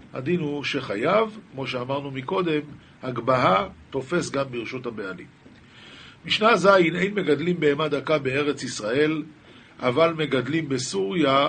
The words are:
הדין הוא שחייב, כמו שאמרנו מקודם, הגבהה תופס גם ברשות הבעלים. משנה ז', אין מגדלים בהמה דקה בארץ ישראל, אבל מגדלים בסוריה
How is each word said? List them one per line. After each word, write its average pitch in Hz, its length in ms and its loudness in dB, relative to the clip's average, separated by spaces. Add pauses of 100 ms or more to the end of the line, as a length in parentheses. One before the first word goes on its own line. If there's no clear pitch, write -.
(120)
הדין 160 280 -2
הוא 143 240 -4
שחייב, 143 760 0 (140)
כמו 131 140 -8
שאמרנו 135 440 -4
מקודם, 156 500 -2 (420)
הגבהה 131 680 2 (220)
תופס 131 400 -2
גם 135 200 -2
ברשות 120 360 -8
הבעלים. 101 400 -10 (1000)
משנה 214 300 4
ז', 180 100 2
אין 185 480 4
מגדלים 170 460 0
בהמה 151 280 2
דקה 143 300 0
בארץ 135 440 -2
ישראל, 135 600 0 (580)
אבל 147 320 4
מגדלים 143 560 -2
בסוריה 143 800 2